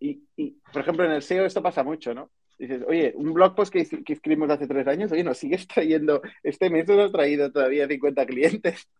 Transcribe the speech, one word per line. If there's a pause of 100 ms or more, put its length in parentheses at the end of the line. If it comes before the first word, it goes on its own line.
y, (140)
y, (160)
por
ejemplo,
en
el
seo
esto
pasa
mucho,
¿no? (280)
Dices,
"Oye,
un
blog
post
que
hice,
que
escribimos
hace
tres
años,
oye,
nos
sigues
trayendo, (200)
este
mes
nos
ha
traído
todavía
cincuenta
clientes". (120)